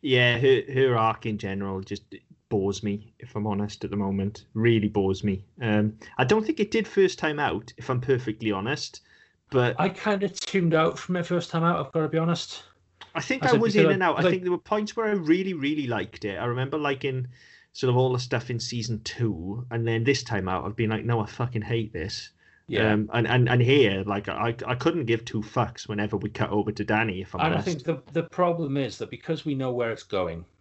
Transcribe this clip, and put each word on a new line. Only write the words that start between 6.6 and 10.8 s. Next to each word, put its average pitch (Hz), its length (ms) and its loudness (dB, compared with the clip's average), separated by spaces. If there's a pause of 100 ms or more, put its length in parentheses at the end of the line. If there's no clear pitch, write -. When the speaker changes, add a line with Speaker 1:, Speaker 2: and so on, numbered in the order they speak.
Speaker 1:
did 220 160 0
first 190 320 2
time 151 200 -2
out, 107 380 -4
if - 120 -12
I'm 127 120 0
perfectly 117 500 -2
honest. 110 500 -4 (480)
But 123 300 2
Speaker 2:
I 185 100 2
kinda 202 400 -2
tuned 175 440 0
out 160 240 2